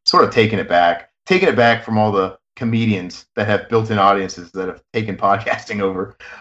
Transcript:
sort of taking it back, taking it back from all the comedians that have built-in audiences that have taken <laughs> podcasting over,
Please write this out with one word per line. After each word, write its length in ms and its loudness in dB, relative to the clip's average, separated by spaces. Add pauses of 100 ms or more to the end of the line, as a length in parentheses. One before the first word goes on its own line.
sort 180 4
of 60 0
taking 300 2
it 100 -6
back, 400 2 (160)
taking 240 2
it 60 0
back 280 2
from 140 -2
all 140 2
the 260 -2 (180)
comedians 680 -2 (100)
that 120 -2
have 220 -2
built-in 280 0
audiences 540 0
that 160 -8
have 160 -12 (100)
taken 240 -6
<laughs> 0 -
podcasting 640 -2
over, 340 -4 (260)